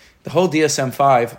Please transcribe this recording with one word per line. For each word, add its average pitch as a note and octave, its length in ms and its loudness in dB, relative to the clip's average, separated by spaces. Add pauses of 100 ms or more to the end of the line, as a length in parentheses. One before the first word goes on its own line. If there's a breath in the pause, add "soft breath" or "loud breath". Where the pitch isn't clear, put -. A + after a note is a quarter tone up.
(220 soft breath)
the - 80 -14
whole F3 180 0
D D#3 140 0
S D3 160 0
M C3 120 -2
five B2 480 2